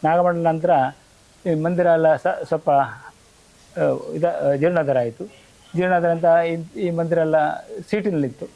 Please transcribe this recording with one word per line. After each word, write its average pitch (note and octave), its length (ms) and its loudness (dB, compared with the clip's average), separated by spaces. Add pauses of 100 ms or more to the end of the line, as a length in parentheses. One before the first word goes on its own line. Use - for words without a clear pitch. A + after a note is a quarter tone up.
ನಾಗಮಂಡಲ E3+ 440 2
ನಂತರ D#3+ 220 0 (760)
ಈ E3+ 80 0
ಮಂದಿರ E3+ 320 0
ಎಲ್ಲ D#3+ 300 4
ಸ-, F3 320 -4
ಸ್ವಲ್ಪ, D#3 220 -2
ಆ, C#3 320 0 (1120)
ಇದ-, D3 440 -2
ಜೀರ್ಣೋದ್ಧಾರ D3+ 400 0
ಆಯಿತು. A#2+ 260 -4 (520)
ಜೀರ್ಣೋದ್ಧಾರ F3 360 2
ಅಂತ E3 120 -2 (220)
ಈ, E3 340 -8
ಈ F3+ 100 -2
ಮಂದಿರ E3+ 280 -2
ಎಲ್ಲ D#3 420 0
ಸೀಟಿನಲ್ಲಿತ್ತು. F3+ 960 -4